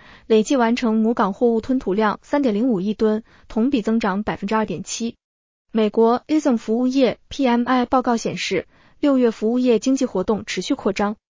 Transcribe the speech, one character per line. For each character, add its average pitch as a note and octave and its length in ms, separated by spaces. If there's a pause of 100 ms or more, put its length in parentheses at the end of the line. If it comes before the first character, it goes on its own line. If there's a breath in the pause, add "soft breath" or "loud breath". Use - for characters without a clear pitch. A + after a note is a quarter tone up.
(280 loud breath)
累 A3 160
计 C#4+ 120
完 A#3+ 220
成 A3 180
母 A3 180
港 G#3 200
货 A#3+ 140
物 A3+ 120
吞 B3+ 180
吐 G3+ 160
量 G#3+ 280
三 C#4+ 200
点 A3+ 140
零 A#3+ 140
五 G#3 100
亿 G3+ 140
吨， A3 320 (240 soft breath)
同 A3+ 200
比 C4+ 120
增 A3 180
长 G#3 240
百 - 140
分 G3 100
之 A3 80
二 G#3+ 100
点 F#3 160
七。 - 360 (540)
美 A3 180
国 A3+ 380
ism D4+ 280
服 A3 240
务 B3+ 80
业 B3+ 400
P - 180
M A#3+ 220
I B3+ 180
报 B3+ 160
告 A#3+ 140
显 F3+ 220
示， - 280 (360 soft breath)
六 C#4 160
月 B3 120
服 A3 220
务 B3+ 80
业 B3 180
经 C4 200
济 B3+ 80
活 F#3+ 180
动 G#3+ 220
持 - 160
续 C#4 120
扩 G#3+ 200
张。 G#3 240 (140)